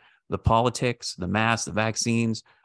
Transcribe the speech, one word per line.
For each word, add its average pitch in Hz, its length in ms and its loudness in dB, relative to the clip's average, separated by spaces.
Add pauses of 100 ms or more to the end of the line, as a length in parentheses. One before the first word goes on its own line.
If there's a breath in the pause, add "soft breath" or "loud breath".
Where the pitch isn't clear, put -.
(300 soft breath)
the 95 100 -4
politics, 120 760 0
the 90 120 -8
masks, 110 380 0
the - 80 -12
vaccines. 113 680 0 (220 soft breath)